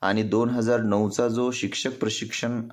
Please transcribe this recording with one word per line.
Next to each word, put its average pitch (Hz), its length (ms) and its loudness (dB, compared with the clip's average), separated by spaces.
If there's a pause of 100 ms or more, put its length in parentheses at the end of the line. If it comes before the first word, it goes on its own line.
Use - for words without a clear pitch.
आणि 104 220 2
दोन 110 260 2
हजार 117 320 2
नऊचा 107 460 2
जो 123 240 0
शिक्षक 123 480 -4
प्रशिक्षण 113 640 -4 (120)